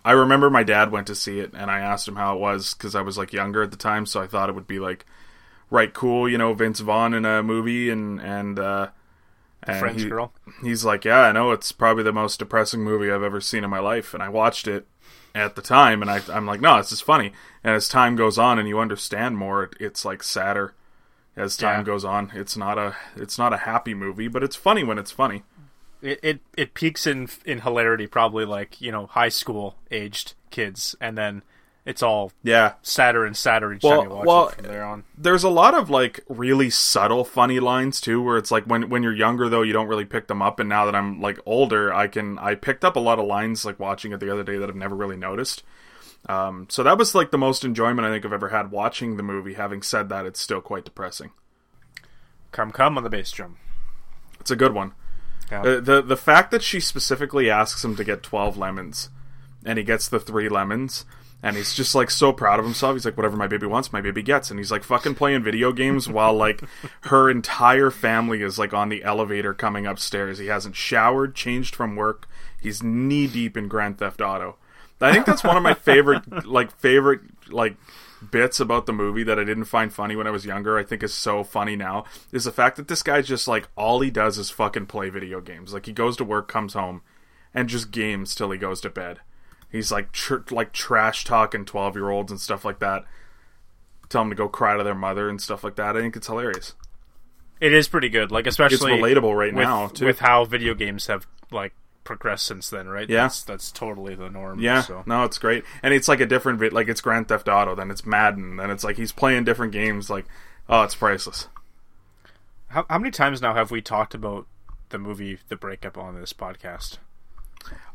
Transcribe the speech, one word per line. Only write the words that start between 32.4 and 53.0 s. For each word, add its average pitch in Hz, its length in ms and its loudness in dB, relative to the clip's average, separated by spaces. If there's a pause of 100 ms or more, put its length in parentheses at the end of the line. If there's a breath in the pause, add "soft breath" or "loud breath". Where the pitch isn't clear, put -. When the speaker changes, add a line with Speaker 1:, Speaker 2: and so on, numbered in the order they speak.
Speaker 1:
Yeah. 113 380 6
Speaker 2:
sadder 120 440 4
and 107 100 -6
sadder 110 380 0
each 98 100 -4
Speaker 1:
Well, 147 200 8
Speaker 2:
time 95 60 -8
you 98 80 -10
watch 101 80 -4
Speaker 1:
well, 170 240 8
Speaker 2:
it - 60 -10
from - 120 -12
there 104 180 -10
on. 104 180 -12 (140)
Speaker 1:
there's 175 260 4
a 190 60 4
lot 180 240 8
of, 247 160 2
like, 127 400 2
really 127 400 2
subtle 110 560 2
funny 127 340 2
lines 127 400 0
too, 117 220 0
where 120 160 2
it's 107 140 -2
like 110 140 2
when, 113 240 0
when 123 140 0
you're 113 120 0
younger 120 340 2
though, 117 140 4
you 110 100 0
don't 110 140 2
really 107 180 -2
pick 110 220 -6
them 101 140 -2
up, 101 180 0
and 104 100 -2
now 104 160 2
that 101 100 2
I'm, 101 260 -2
like, 101 240 -4
older, 110 480 2
I 101 140 2
can, 101 320 -6
I 104 160 -2
picked 135 300 -2
up 180 100 2
a 127 60 0
lot 117 180 4
of 104 60 0
lines, 107 400 -2
like, 101 140 -8
watching 98 340 -6
it 98 80 -8
the 98 100 -4
other 101 120 -4
day 101 140 -6
that 101 120 -6
I've 95 80 -10
never 98 180 -8
really 98 220 -6
noticed. 98 460 -6 (680 soft breath)
Um, 95 400 -4
so - 140 -2
that 165 140 6
was, 220 180 4
like, 175 160 2
the 147 60 2
most 135 280 0
enjoyment 117 420 0
I 110 40 -2
think 107 140 -4
I've 104 80 -6
ever 98 160 -4
had 101 220 -2
watching 110 460 -4
the 101 60 -6
movie. 98 320 -6
Having 101 280 -6
said 104 260 -2
that, 98 160 -6
it's 92 140 -10
still 98 220 -4
quite 95 240 -8
depressing. 90 460 -14 (1200 soft breath)
Speaker 2:
Come, 110 200 -4
come 143 260 4
on 123 60 -2